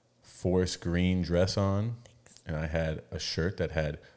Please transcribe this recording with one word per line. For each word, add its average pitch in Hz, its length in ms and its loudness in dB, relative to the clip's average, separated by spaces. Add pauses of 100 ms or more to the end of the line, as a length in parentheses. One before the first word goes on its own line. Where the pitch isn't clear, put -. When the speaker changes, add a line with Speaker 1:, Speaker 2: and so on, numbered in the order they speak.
(220)
Speaker 1:
forest 90 600 0
green 90 400 2
dress 87 360 2
on. 101 380 0 (100)
Speaker 2:
Thanks. - 400 -20
Speaker 1:
And 82 120 -4
I 78 100 -2
had 80 340 -2 (100)
a - 80 -6
shirt - 380 -2
that 78 140 -2
had 76 260 -2 (180)